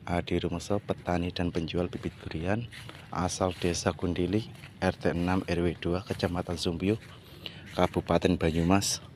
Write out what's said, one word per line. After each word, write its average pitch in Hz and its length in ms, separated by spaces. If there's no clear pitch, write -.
Adi 87 320
Rumoso, 87 480
petani 87 480
dan 87 240
penjual 85 320
bibit - 320
durian 101 480
asal 90 480
Desa 87 400
Gundili, 90 560
R 185 160
T 80 160
enam, 90 320
R 87 160
W 87 160
dua, 90 240
Kecamatan 87 560
Sumbio, 92 400
Kabupaten 90 640
Banyumas 82 640